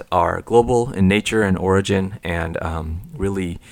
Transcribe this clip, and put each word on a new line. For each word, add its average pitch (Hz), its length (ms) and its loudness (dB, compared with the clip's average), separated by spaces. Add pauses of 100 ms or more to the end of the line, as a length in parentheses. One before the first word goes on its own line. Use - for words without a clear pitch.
(120)
are 87 300 2
global 120 500 2
in 95 160 2
nature 107 340 2
and 95 160 2
origin, 95 640 0
and, 85 380 -4
um, 80 400 -6 (160)
really 95 400 -4 (140)